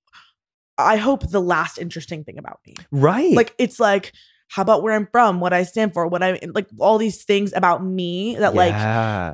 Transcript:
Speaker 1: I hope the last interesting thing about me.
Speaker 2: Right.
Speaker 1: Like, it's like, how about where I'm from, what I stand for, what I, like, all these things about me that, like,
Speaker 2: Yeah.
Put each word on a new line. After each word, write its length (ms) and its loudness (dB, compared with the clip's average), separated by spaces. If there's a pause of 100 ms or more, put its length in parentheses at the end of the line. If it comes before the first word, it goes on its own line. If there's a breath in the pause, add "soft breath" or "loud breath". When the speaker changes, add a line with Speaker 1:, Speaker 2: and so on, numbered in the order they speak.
(800 soft breath)
Speaker 1:
I 180 4
hope 340 0
the 100 0
last 380 -2
interesting 440 -12
thing 140 -18
about 300 -18
me. 80 -20 (160)
Speaker 2:
Right. 420 2
Speaker 1:
Like, 240 2
it's 220 -2
like, 340 0 (360 soft breath)
how 120 -6
about 220 4
where 100 0
I'm 180 -2
from, 280 4
what 120 0
I 120 2
stand 300 -2
for, 140 -2
what 140 -2
I, 180 0 (140)
like, 140 -4 (100)
all 220 4
these 240 -4
things 320 0
about 280 2
me 520 -6
that, 180 0
like, 200 2
Speaker 2:
Yeah. 600 -2